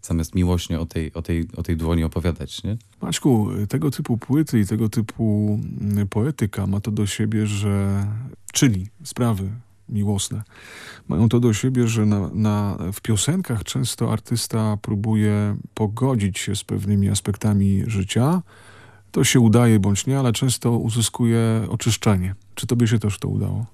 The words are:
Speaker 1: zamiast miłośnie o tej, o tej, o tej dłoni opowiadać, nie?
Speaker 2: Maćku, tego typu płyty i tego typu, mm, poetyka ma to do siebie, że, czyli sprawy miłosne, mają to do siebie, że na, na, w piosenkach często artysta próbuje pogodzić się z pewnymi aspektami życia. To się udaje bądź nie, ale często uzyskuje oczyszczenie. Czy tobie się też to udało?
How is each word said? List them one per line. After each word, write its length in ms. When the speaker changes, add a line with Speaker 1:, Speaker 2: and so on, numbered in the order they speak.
Speaker 1:
zamiast 340
miłośnie 440
o 60
tej, 280
o 80
tej, 260
o 60
tej 140
dłoni 260
opowiadać, 600
nie? 140
Speaker 2:
Maćku, 460
tego 220
typu 260
płyty 420
i 60
tego 240
typu, 720
mm, 260
poetyka 600
ma 140
to 100
do 140
siebie, 420
że, 580
czyli 340
sprawy 460
miłosne, 540
mają 220
to 100
do 140
siebie, 340
że 180
na, 280
na, 440
w 80
piosenkach 600
często 500
artysta 680
próbuje 760
pogodzić 680
się 160
z 80
pewnymi 460
aspektami 800
życia. 540
To 120
się 160
udaje 400
bądź 280
nie, 120
ale 140
często 380
uzyskuje 1000
oczyszczenie. 680
Czy 120
tobie 200
się 120
też 200
to 80
udało? 460